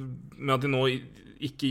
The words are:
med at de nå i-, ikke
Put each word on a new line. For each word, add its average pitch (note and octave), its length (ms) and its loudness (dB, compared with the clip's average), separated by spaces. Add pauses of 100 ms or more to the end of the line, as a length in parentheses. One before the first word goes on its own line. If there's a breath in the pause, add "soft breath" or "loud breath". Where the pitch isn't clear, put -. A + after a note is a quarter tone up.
(380)
med C3+ 160 2
at B2+ 80 4
de C#3+ 60 0
nå C3 200 4
i-, B2+ 140 0 (480)
ikke - 220 -2